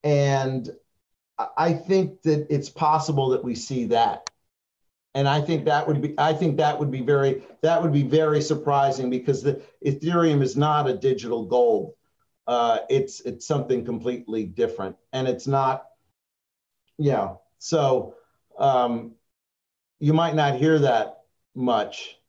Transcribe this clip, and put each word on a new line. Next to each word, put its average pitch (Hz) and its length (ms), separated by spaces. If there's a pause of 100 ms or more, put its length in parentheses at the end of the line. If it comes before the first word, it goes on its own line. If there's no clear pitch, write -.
And 135 640 (680)
I, 113 80 (100)
I 165 160
think - 500
that 147 280
it's 143 180
possible 151 640
that 127 120
we 123 120
see 120 320
that. 113 420 (880)
And 139 120
I 143 140
think 147 240
that 151 240
would 143 140
be, 147 160
I 156 160
think 156 240
that 147 200
would 143 120
be 127 100
very, 135 420 (200)
that 165 180
would 160 120
be 143 100
very 151 400
surprising 139 680
because 127 320
the 135 200 (220)
Ethereum 156 580
is 127 140
not 147 320
a 127 80
digital 117 500
gold. 120 480 (520)
Uh, 117 420
it's, - 320
it's - 260
something 131 380
completely 113 600
different. 95 520 (160)
And 131 140
it's 127 200
not, 135 400 (1120)
you 143 140
know, 95 280 (180)
so, 135 560 (440)
um, 120 540 (880)
you 151 140
might 160 220
not 143 220
hear 156 220
that 120 420 (340)
much. 120 640 (120)